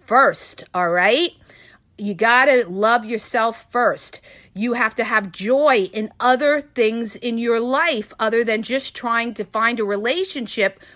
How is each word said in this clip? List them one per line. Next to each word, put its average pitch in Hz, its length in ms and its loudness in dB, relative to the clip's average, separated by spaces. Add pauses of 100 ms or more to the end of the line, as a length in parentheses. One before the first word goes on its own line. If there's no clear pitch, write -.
first, 220 680 2
all 180 160 0
right? 220 420 2 (680)
You 208 160 -6
gotta 240 540 4
love 220 380 0
yourself 226 680 -4
first. - 480 -2 (360)
You 233 180 -2
have 226 220 -2
to 233 80 0
have 208 280 -2
joy 247 640 2
in 214 260 -6
other 254 400 2
things 233 560 -2
in 233 220 -6
your 233 220 0
life 262 600 -2
other 220 240 2
than 226 180 0
just 262 320 -4
trying 233 420 -4
to 202 100 -8
find 226 340 -2
a 208 60 -2
relationship 226 960 -2 (160)